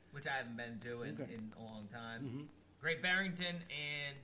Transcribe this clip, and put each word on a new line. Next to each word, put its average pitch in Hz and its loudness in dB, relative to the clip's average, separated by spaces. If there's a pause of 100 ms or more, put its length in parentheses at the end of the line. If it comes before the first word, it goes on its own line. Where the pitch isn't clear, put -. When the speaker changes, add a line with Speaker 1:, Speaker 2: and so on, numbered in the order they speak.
(120)
Speaker 1:
which 143 -6
I 139 2
haven't 117 -2
been 117 -4
to 120 -2
in, 110 -2
Speaker 2:
Okay. 123 -2
Speaker 1:
in 110 -6
a - -6
long 107 -6
time. 117 -4
Speaker 2:
Mm-hmm. 135 -2 (380)
Speaker 1:
Great 160 4
Barrington 180 6
and 147 -2